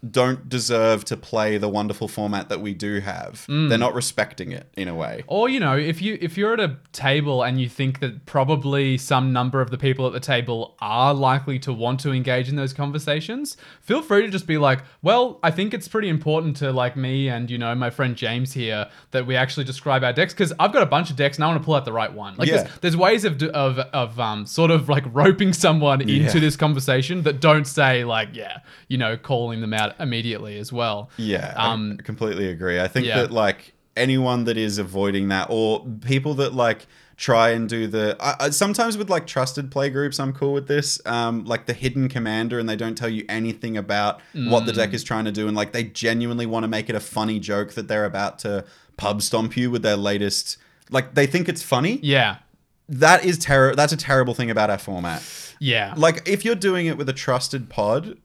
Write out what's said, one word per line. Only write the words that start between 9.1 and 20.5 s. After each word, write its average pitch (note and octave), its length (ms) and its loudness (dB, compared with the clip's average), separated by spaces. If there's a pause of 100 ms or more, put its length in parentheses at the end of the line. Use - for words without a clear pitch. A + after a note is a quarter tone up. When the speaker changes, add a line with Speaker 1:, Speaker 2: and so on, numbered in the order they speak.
Speaker 2:
number B2+ 300 0
of A#2 100 -2
the B2 60 -6
people C3 280 0
at B2+ 60 0
the B2+ 80 -6
table A#2+ 640 -2
are A#2+ 320 2
likely C3+ 460 2
to C3+ 120 -6
want A#2+ 300 0
to D3 100 -2
engage B2+ 380 0
in C#3+ 80 -2
those C3+ 160 -2
conversations, D3+ 800 -4 (240)
feel C4+ 220 0
free G#3 220 4
to A3+ 40 0
just F#3+ 180 -4
be D#3 120 0
like, C3+ 240 4 (200)
"Well, A#3+ 400 4
I E3 100 4
think G3 220 -2
it's A3+ 140 -8
pretty G#3+ 220 -2
important D#3 480 0
to, C#3 160 -2
like, B2+ 240 0
me C3 320 0
and, A#2+ 200 -4
you A#2+ 80 -4
know, A#2 160 -2
my B2 160 0
friend B2 280 -2
James B2 340 -2
here A2 380 -4 (220)
that B2+ 140 0
we B2+ 120 0
actually C3 260 0
describe C3 400 0
our B2 80 2
decks, F3 220 0
'cause F3 260 0